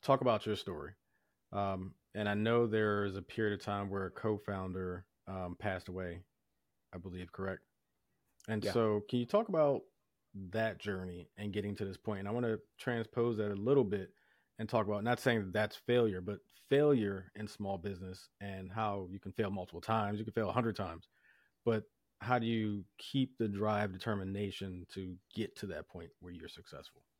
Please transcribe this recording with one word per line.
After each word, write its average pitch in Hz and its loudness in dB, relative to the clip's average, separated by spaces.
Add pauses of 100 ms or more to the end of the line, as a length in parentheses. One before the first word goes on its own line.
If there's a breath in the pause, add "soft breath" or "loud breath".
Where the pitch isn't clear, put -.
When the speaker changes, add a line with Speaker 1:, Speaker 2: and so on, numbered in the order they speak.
Speaker 1:
talk 135 6
about 117 4
your 107 0
story. 78 -8 (580)
Um, 98 -2 (200)
and 104 0
I 104 2
know 117 4
there 104 2
is 98 -2
a 95 -6
period 104 0
of - -12
time 101 -2
where 98 -2
a 90 -6
co-founder, 95 -2 (220)
um, 92 -6
passed 95 -4
away, 90 -6 (720)
I 95 -10
believe, 90 -10
correct? 95 -6 (880)
And 110 0
Speaker 2:
Yeah. 104 -2
Speaker 1:
so 107 4
can 123 2
you 120 0
talk 220 2
about 151 4 (520)
that 98 0
journey 92 -6
and 104 -4
getting 101 -2
to 107 -4
this 95 -6
point? 101 -4
And 98 -6
I 104 -2
wanna 117 0 (200)
transpose 117 0
that 104 0
a - -2
little 120 6
bit 98 -4 (440 soft breath)
and 110 -4
talk 110 2
about, 104 0
not 123 2
saying 117 4
that 95 -6
that's 107 0
failure, 117 2
but 92 -6 (280)
failure 113 4
in 104 -8
small 98 -4
business 92 -8 (120)
and 95 -8
how 101 -2
you 98 -10
can 95 -10
fail 104 0
multiple 90 -6
times. 104 0
You 110 -4
can 110 -10
fail 107 0
a - -2
hundred 117 0
times, 85 -8 (560 soft breath)
but 110 2 (360)
how 123 4
do 113 0
you 107 0 (140)
keep - -2
the 110 2
drive, 104 0
determination 95 -4
to 92 -8 (160)
get 107 -6
to 104 -10
that 80 -10
point 85 -14
where 90 -14
you're 82 -12
successful? - -18 (160)